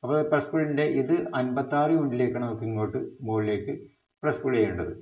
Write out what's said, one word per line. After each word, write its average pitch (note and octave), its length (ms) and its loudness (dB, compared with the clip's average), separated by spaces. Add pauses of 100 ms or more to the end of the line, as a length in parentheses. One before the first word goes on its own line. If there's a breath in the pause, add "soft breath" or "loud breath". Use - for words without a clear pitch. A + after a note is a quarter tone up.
അപ്പോൾ C#3 140 0 (160)
പ്രസ് C#3+ 200 2
പുള്ളിൻ്റെ D3+ 340 2 (160)
ഇത് E3 120 2 (260)
അൻപത്താറ് C#3+ 560 2
യൂണിറ്റിലേക്കാണ് B2+ 520 0
നമുക്ക് A2 220 -4
ഇങ്ങോട്ട് A2 300 -2 (280)
മുകളിലേക്ക് G#2+ 460 0 (480 loud breath)
പ്രസ് D3+ 220 -2
പുൾ C3 140 2
ചെയ്യേണ്ടത്. F2+ 440 2